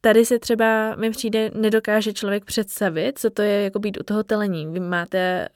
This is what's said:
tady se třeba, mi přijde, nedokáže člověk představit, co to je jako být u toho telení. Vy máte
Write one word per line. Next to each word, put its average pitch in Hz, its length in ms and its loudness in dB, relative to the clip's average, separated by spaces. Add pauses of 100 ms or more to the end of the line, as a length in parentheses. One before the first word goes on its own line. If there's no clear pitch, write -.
tady 226 200 8
se 233 140 2
třeba, 220 580 0
mi 220 140 -2
přijde, 220 440 -2
nedokáže 214 580 2
člověk 202 320 -2
představit, 202 760 -2
co 220 120 0
to 208 120 -2
je 202 200 2
jako 196 160 -2
být 202 220 -4
u - 20 -8
toho 214 200 -2
telení. 202 440 -2
Vy 165 140 -6
máte 180 760 -2